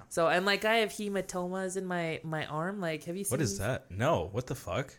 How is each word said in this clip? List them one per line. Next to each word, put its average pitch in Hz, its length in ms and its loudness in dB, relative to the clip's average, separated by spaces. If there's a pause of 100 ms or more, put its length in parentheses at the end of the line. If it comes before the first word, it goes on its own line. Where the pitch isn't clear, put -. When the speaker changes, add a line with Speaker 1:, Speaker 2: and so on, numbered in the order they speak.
Speaker 1:
So, 165 180 4
and, 175 180 4
like, 196 200 2
I 220 120 6
have 220 120 4
hematomas 185 880 -2
in 190 80 -2
my, 170 380 0
my 156 240 -2
arm. 175 340 -2
Like, 160 240 -2
have 170 100 -4
you 196 100 -4
seen 135 120 0
Speaker 2:
What 160 40 2
is 110 100 2
Speaker 1:
these? 98 80 -4
Speaker 2:
that? 107 320 -2
No. 98 400 2
What 113 160 -2
the 139 80 -4
fuck? - 420 -4